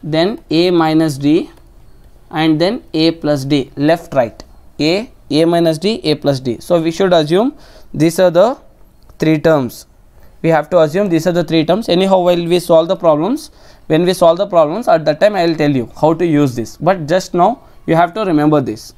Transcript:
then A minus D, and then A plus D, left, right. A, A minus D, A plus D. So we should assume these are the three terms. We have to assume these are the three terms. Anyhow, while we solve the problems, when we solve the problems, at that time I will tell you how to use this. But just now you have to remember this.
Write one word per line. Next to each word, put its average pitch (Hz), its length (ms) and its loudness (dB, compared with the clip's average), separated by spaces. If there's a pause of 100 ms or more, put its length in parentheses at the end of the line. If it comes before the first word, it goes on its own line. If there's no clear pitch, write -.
then 165 380 -2 (100)
A 170 220 2
minus 160 460 0
D, 147 340 0 (800)
and 156 280 0
then 196 240 -2 (100)
A 160 180 2
plus 147 340 -4
D, 139 300 -2
left, 156 400 -2
right. 120 280 -2 (360)
A, 175 320 -2 (180)
A 151 160 2
minus 165 320 0
D, 208 260 -4
A 151 120 0
plus 139 240 -2
D. 127 200 -6
So 175 220 0
we 165 100 -2
should 180 220 0
assume 175 420 0 (380)
these 165 260 0
are 185 120 4
the 208 260 2 (600)
three 160 200 0
terms. 147 460 -2 (560)
We 160 80 -2
have 151 220 0
to 180 80 4
assume 170 300 0
these 165 180 0
are 180 40 0
the 170 120 -2
three 156 220 0
terms. 202 240 -2
Anyhow, 190 320 2
while 175 220 0
we 170 160 0
solve 165 280 2
the 190 80 -2
problems, 170 560 -2 (360)
when 156 180 2
we 185 80 0
solve 170 240 2
the 196 100 -4
problems, 175 400 0
at 160 180 2
that 151 140 -2
time 208 160 2
I 175 100 0
will 165 100 0
tell 147 160 0
you 123 200 -4 (100)
how 156 140 2
to 175 100 -2
use 147 300 0
this. 117 220 -8
But 165 300 -2
just 180 260 -4
now 185 280 0 (240)
you 160 100 0
have 170 200 0
to 220 100 -4
remember 151 360 2
this. 113 360 -10